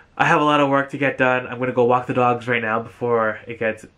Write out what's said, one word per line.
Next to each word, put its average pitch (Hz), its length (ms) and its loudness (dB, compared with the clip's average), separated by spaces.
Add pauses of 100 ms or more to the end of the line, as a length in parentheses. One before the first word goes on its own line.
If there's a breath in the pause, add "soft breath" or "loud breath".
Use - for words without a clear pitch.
(160 loud breath)
I 147 100 0
have 165 140 2
a 151 40 0
lot 147 160 4
of 143 80 2
work 139 220 0
to 139 80 -8
get 135 200 -2
done. 127 280 0
I'm 120 120 -10
gonna 127 140 -2
go 123 120 2
walk 123 220 2
the 135 80 -4
dogs 120 340 0
right 117 140 0
now 110 180 -2
before 113 640 -2
it 117 120 -12
gets 110 280 -4 (120)